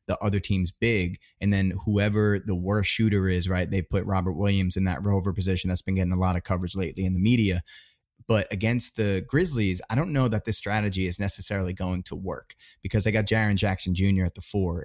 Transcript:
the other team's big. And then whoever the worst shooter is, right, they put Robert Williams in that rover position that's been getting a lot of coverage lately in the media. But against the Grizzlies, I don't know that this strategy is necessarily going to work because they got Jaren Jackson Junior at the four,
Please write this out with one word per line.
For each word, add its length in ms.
the 180
other 160
team's 320
big. 480
And 100
then 220
whoever 560
the 160
worst 340
shooter 380
is, 220
right, 200
they 120
put 240
Robert 320
Williams 400
in 80
that 180
rover 300
position 340
that's 140
been 140
getting 180
a 40
lot 200
of 60
coverage 300
lately 300
in 100
the 60
media. 440
But 240
against 460
the 280
Grizzlies, 640
I 60
don't 160
know 160
that 160
this 140
strategy 500
is 100
necessarily 540
going 320
to 120
work 400
because 240
they 80
got 120
Jaren 300
Jackson 400
Junior 300
at 100
the 60
four, 440